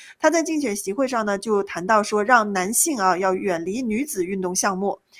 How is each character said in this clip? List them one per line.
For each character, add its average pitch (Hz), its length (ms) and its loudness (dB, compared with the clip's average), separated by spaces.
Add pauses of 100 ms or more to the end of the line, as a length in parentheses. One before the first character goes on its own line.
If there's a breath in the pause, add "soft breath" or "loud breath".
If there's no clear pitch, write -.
(180 loud breath)
他 311 120 2
在 330 120 2
竞 311 180 -2
选 233 140 -2
集 196 180 -6
会 269 160 0
上 226 180 -2
呢， 202 100 0
就 202 260 0
谈 175 240 -8
到 214 160 4
说 208 200 0
让 214 300 4
男 190 200 0
性 277 280 0
啊， 185 180 4
要 190 160 2
远 180 300 -2
离 208 180 -4
女 233 220 -2
子 196 200 -4
运 190 160 -4
动 185 160 -4
项 196 200 0
目， 196 240 -4 (200 loud breath)